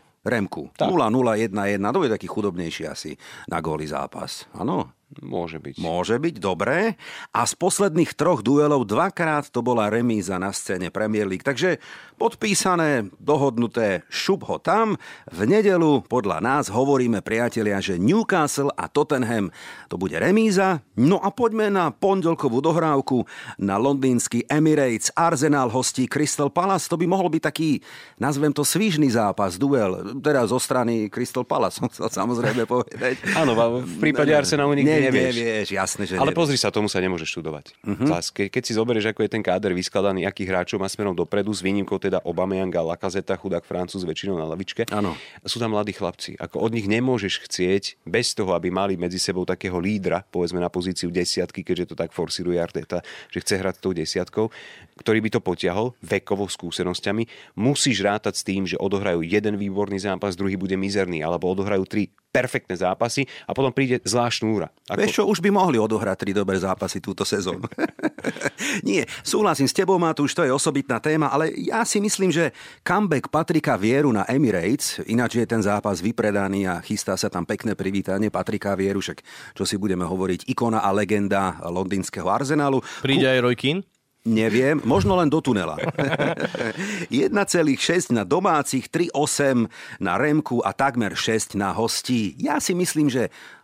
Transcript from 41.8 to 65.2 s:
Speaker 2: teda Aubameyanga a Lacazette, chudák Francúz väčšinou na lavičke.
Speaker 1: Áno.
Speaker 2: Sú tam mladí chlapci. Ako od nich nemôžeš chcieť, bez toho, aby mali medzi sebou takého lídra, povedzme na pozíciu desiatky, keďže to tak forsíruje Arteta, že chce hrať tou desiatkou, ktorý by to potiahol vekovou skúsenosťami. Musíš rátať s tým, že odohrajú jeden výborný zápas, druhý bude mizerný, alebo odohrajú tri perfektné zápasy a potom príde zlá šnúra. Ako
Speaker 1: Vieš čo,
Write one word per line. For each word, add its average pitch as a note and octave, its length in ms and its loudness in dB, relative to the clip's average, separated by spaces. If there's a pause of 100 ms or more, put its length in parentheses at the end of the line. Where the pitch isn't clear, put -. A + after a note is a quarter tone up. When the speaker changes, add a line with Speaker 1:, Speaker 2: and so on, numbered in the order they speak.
Speaker 2:
teda F#2 240 0
Aubameyanga F#2 560 -2
a E2 160 0
Lacazette, F#2 400 -4
chudák F2+ 300 -4
Francúz F2+ 400 -6
väčšinou F#2+ 320 -4
na D#2+ 100 -4
lavičke. F2+ 440 -6
Speaker 1:
Áno. G2+ 280 -2 (240)
Speaker 2:
Sú - 160 -6
tam A#2 140 -2
mladí G#2+ 200 0
chlapci. F2+ 440 -6
Ako - 260 -8
od A2 100 0
nich A2+ 140 -2
nemôžeš A2 560 0
chcieť, F#2 420 0 (200)
bez A2 280 0
toho, F#2 220 -2
aby F2 160 0
mali F#2+ 240 0
medzi F2+ 240 -4
sebou F2+ 260 -2
takého F2+ 320 -4
lídra, F2+ 480 -2
povedzme F2 360 -4
na F2 100 -2
pozíciu F2+ 400 -4
desiatky, F2+ 540 -4
keďže F2 240 -4
to D#2+ 100 -16
tak E2+ 140 -4
forsíruje F2 440 -4
Arteta, E2+ 460 -4 (240)
že - 140 -10
chce G2+ 180 -2
hrať F#2 220 -2
tou G2 120 -4
desiatkou, F2+ 640 -4 (440)
ktorý A2 220 2
by G#2+ 120 0
to A#2+ 80 2
potiahol F#2 600 -2
vekovou G2 460 -2
skúsenosťami. F2+ 800 -4 (300)
Musíš A#2+ 460 2
rátať G2+ 340 0
s - 80 -6
tým, G2 220 -2
že E2+ 120 -4
odohrajú F#2+ 480 0
jeden G#2 300 2
výborný G2+ 440 -2
zápas, F#2+ 360 -2
druhý F#2+ 200 -2
bude F#2+ 200 -2
mizerný, F#2+ 440 -2
alebo E2 300 -2
odohrajú F#2+ 360 0
tri G#2+ 160 -2 (280)
perfektné B2 480 -2
zápasy G#2 500 0 (140)
a - 100 -6
potom C3+ 180 0
príde B2+ 320 0
zlá A#2+ 260 0
šnúra. A2 440 -2 (140)
Ako - 120 -6
Speaker 1:
Vieš G#3+ 160 2
čo, G#3+ 120 2